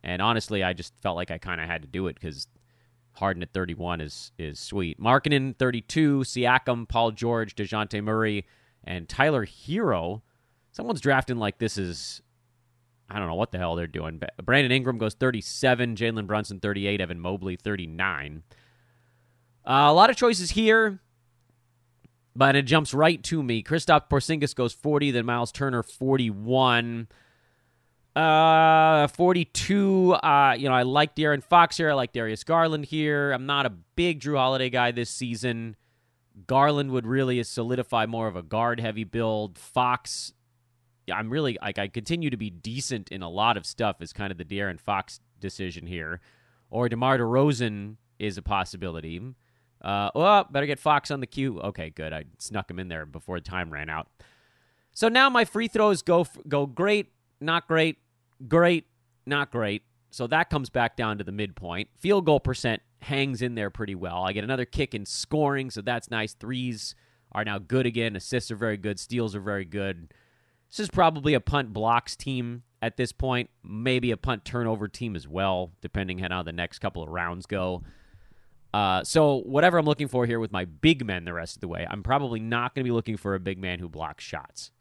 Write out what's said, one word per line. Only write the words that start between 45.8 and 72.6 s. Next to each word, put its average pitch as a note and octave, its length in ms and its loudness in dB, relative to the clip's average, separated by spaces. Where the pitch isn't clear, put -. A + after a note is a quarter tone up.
here. E2+ 340 -8
Or A#2+ 180 -2
DeMar B2 300 0
DeRozan A#2 800 0
is G#2 180 -4
a G2 60 -10
possibility. F2 800 -6
Uh, G2+ 360 -2
oh, G3 340 4
better C#3 160 -2
get C#3+ 140 -4
Fox D3+ 320 0
on C#3 80 -6
the B2 80 -6
queue. C3+ 320 -4
Okay, E2+ 300 -8
good. D#2 220 -10
I D#2 120 -10
snuck G#2 300 -8
him F2+ 120 -10
in F#2 80 -8
there D#2+ 180 -8
before D#2 320 -10
the - 100 -12
time F2+ 240 -6
ran D2+ 160 -8
out. D#2+ 200 -8
So - 140 0
now B3+ 240 6
my A#3+ 140 4
free A3+ 240 -2
throws G#3 340 2
go F3 200 4
f-, - 160 -6
go C#3+ 180 0
great, G3 460 0
not E3 280 -2
great, D#3+ 300 2
great, E3+ 400 4
not C#3+ 240 -2
great. G#2+ 320 -2
So A#2+ 180 -6
that D#3 200 2
comes C#3 220 -2
back A#2+ 260 0
down G#2+ 220 -2
to G2+ 60 -8
the F#2 80 -8
midpoint. G2 640 -6
Field F#3+ 280 2
goal D3 140 6
percent B2 440 -2
hangs C3+ 400 -2
in A#2+ 140 -2
there G2+ 140 -2
pretty G2 260 -8
well. F2 280 -6
I F#2 80 -2
get G#2 120 -4
another B2+ 200 -2
kick C3+ 300 -4
in G2+ 120 -8
scoring, C#3 640 -2
so G#2+ 100 -10
that's A#2 300 -4
nice. A2 240 -4
Threes B2 600 -8
are G#2 120 -4
now G#2 140 -4
good B2 260 0
again. A2+ 300 -2
Assists A#2 360 -6
are A2 60 -6
very G#2+ 200 -2
good. G2+ 240 -6
Steals A2+ 340 -4
are G2+ 60 -6
very G2 240 -6
good. F2 500 -8
This - 100 -8
is G#3 80 -4
probably D3+ 460 2
a A#2+ 60 2
punt C3 320 0
blocks A2+ 420 0
team A#2+ 480 -6